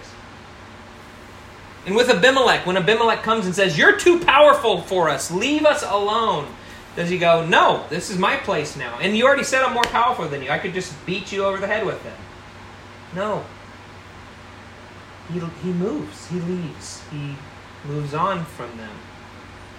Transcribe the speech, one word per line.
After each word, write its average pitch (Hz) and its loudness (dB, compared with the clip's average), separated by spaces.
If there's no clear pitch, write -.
And 190 0
with 247 4
Abimelech, 226 4
when 180 0
Abimelech 220 2
comes 220 0
and 180 -4
says, 185 2
"You're 392 6
too 349 4
powerful 262 6
for 180 0
us, 143 -4
leave 285 0
us 294 4
alone," 202 0
does 170 -2
he 180 -2
go, 165 4
"No, 226 4
this 175 -6
is 190 -6
my 196 0
place 170 -4
now. 123 -10
And 202 0
you 240 4
already 269 4
said 262 2
I'm 240 0
more 233 2
powerful 226 0
than 139 -8
you. 131 -6
I 160 -2
could 180 -6
just 180 -8
beat 190 -6
you 196 -2
over 196 -2
the 196 -4
head 214 -2
with - -8
it." 113 -14
No. 196 -4
He, 175 -6
he 180 -4
moves. 196 -6
He 175 -6
leaves. 170 -8
He 143 -10
moves 147 -6
on 175 -2
from 120 -12
them. 110 -14